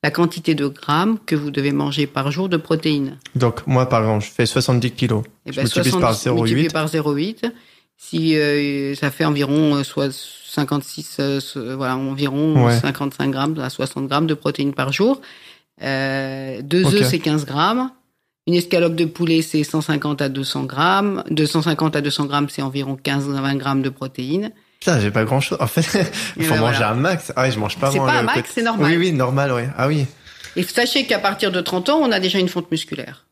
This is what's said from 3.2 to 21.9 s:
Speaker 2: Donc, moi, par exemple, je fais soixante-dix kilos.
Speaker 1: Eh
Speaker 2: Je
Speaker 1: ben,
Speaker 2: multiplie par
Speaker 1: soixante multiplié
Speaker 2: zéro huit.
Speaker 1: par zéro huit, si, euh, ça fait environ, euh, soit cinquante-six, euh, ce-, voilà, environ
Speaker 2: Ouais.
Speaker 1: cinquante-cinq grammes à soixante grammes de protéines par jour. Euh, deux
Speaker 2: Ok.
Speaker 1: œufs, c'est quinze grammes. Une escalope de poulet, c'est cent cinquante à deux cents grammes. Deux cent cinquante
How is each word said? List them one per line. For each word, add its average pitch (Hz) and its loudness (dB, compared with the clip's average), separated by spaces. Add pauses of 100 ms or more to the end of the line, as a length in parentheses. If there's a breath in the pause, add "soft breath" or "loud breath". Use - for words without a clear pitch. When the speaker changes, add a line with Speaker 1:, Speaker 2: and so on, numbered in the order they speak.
Speaker 2:
Donc, 120 0
moi, 127 4
par 123 4
exemple, 107 2
je - -14
fais - 2
soixante-dix 127 2
kilos. 113 0 (240)
Speaker 1:
Eh 135 -12
Speaker 2:
Je 131 -6
Speaker 1:
ben, 135 -2
Speaker 2:
multiplie 127 2
par 113 4
Speaker 1:
soixante 120 0
multiplié 117 2 (100)
Speaker 2:
zéro 143 2
huit. 160 0
Speaker 1:
par 156 0
zéro 156 0
huit, 196 -4 (500 loud breath)
si, 160 0
euh, 143 0
ça 143 0
fait 160 -2
environ, 147 2
euh, 139 0
soit 139 -2
cinquante-six, - -6
euh, 139 0
ce-, - -10 (160)
voilà, 131 -2
environ 135 2
Speaker 2:
Ouais. 117 4
Speaker 1:
cinquante-cinq 139 -2
grammes 143 -2
à 131 -6
soixante 135 -6
grammes 147 2
de 160 0
protéines 143 -2
par 135 -2
jour. 254 2 (600 loud breath)
Euh, 135 -4
deux 170 2
Speaker 2:
Ok. 147 4
Speaker 1:
œufs, 139 4
c'est 160 0
quinze 151 0
grammes. 208 0 (560)
Une 170 2
escalope 175 2
de 165 0
poulet, 165 2
c'est 156 0
cent 156 -2
cinquante 147 -2
à 143 0
deux 135 -4
cents 135 -4
grammes. 185 0
Deux 151 2
cent 156 0
cinquante 156 0